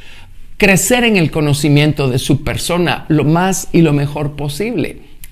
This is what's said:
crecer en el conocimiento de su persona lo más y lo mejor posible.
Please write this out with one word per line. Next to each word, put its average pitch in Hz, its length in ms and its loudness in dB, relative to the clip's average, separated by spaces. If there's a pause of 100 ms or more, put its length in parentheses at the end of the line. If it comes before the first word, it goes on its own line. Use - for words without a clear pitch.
(580)
crecer 220 460 2
en 220 120 4
el 160 140 2
conocimiento 147 800 2
de 123 80 0
su - 260 0
persona 165 640 -2
lo 151 160 2
más 175 480 0
y 170 100 4
lo 156 120 4
mejor 143 420 -2
posible. 151 680 -6 (280)